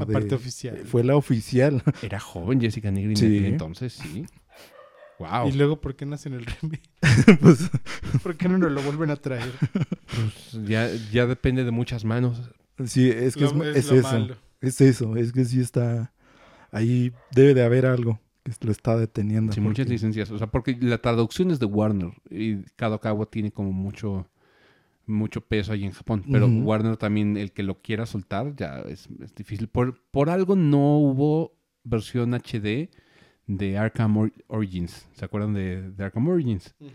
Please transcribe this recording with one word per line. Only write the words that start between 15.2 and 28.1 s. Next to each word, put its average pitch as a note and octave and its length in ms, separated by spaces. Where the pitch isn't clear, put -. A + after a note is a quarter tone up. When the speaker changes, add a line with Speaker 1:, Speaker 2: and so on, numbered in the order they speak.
Speaker 2:
que B2+ 140
sí B2 140
está... A#2+ 540
Ahí, B2 400
debe C3+ 200
de B2+ 100
haber B2+ 220
algo A#2+ 340
que B2+ 80
lo A2+ 100
está A2+ 260
deteniendo, A2 560
Speaker 3:
Sí, G#2+ 80
muchas G#2+ 240
Speaker 2:
porque B2 80
Speaker 3:
licencias. A2 380
O G#2 60
sea, G#2+ 100
porque B2+ 340
la A#2+ 180
traducción A#2+ 520
es C#3+ 80
de A#2+ 80
Warner G#2 460
y G#2+ 280
Kadokawa G#2+ 520
tiene G#2 240
como G2 200
mucho, F#2+ 560
mucho G#2+ 360
peso G#2+ 320
ahí G2+ 120
en F#2 60
Japón. G#2 400
Pero B2 160
Speaker 2:
Ujú. A2+ 160
Speaker 3:
Warner G#2+ 340
también, G#2 400
el G2+ 140
que G#2 120
lo F#2+ 180
quiera G2+ 240
soltar, A2+ 500